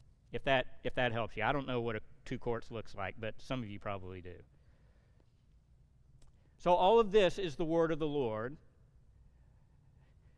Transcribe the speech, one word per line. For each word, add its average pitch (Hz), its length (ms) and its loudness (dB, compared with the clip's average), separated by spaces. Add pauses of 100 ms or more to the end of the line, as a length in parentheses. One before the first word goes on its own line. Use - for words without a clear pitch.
(340)
if 117 100 -6
that, 135 400 0
if 120 120 -4
that 123 180 0
helps 113 240 -4
you. 107 60 -2
I 123 100 2
don't 139 140 -4
know 127 120 -2
what 117 160 -2
a 113 60 -6 (240)
two 123 140 -6
quarts 117 300 -4
looks 110 260 -10
like, 95 220 -6
but 107 220 -8
some 127 240 -6
of 104 60 -10
you 101 100 -10
probably 95 420 -8
do. 87 220 -16 (2250)
So 175 160 4
all 185 260 8
of 214 120 4
this 196 280 6
is 170 160 -4
the 180 80 -2
word 165 280 4
of 156 80 -2
the 156 80 0
Lord, 120 500 -2 (1800)